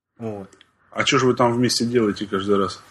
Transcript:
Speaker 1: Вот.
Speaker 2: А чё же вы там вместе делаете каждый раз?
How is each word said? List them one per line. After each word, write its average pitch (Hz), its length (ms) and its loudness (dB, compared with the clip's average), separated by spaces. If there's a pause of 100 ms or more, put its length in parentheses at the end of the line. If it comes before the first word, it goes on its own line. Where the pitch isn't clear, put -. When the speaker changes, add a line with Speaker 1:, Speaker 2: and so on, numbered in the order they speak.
(180)
Speaker 1:
Вот. 104 320 -10 (420)
Speaker 2:
А 113 120 -6
чё 135 160 2
же 123 80 2
вы 123 80 4
там 120 180 2
вместе 120 320 0
делаете 110 400 0
каждый 98 320 0
раз? 98 340 -4